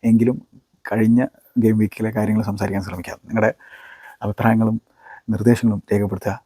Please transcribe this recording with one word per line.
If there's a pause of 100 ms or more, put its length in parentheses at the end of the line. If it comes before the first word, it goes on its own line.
(120)
എങ്കിലും (540)
കഴിഞ്ഞ (420)
ഗെയിം
വീക്കിലെ
കാര്യങ്ങൾ
സംസാരിക്കാൻ
ശ്രമിക്കാം. (100)
നിങ്ങളുടെ (720)
അഭിപ്രായങ്ങളും (560)
നിർദ്ദേശങ്ങളും (120)
രേഖപ്പെടുത്തുക. (120)